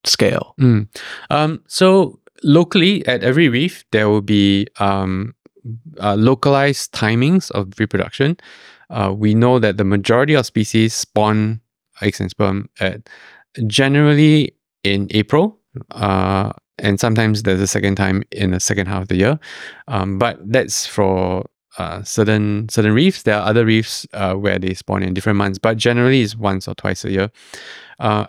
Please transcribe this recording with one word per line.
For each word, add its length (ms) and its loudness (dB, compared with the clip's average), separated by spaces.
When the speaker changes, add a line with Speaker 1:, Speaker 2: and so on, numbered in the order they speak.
Speaker 1:
scale? 560 -2
Speaker 2:
Mm. 260 4
Um, 360 -2
so 540 2
locally 640 4
at 160 -2
every 240 2
reef, 420 -2
there 180 2
will 140 2
be, 460 2
um, 560 -2
uh, 140 0
localized 800 0
timings 580 0
of 280 -6
reproduction. 580 -2
Uh, 260 -2
we 180 2
know 240 4
that 180 2
the 80 0
majority 500 2
of 120 2
species 480 0
spawn 680 0
eggs 180 -2
and 100 -4
sperm 380 -2
at 280 -4
generally 880 4
in 260 0
April, 480 0
uh, 600 0
and 220 0
sometimes 420 2
there's 200 0
a 40 2
second 300 -2
time 340 0
in 200 -2
the 100 -2
second 260 -2
half 160 -6
of 60 -10
the 80 -2
year. 240 2
Um, 300 -4
but 260 -2
that's 420 -2
for, 640 -2
uh, 240 -10
certain, 640 0
certain 240 2
reefs. 300 2
There 140 0
are 120 -2
other 160 4
reefs, 480 0
uh, 220 -4
where 240 -2
they 160 -4
spawn 280 -6
in 120 -4
different 240 0
months, 200 -2
but 200 0
generally 420 2
it's 160 -4
once 320 -4
or 60 -10
twice 320 -6
a 40 -6
year. 200 -2
Uh, 300 -2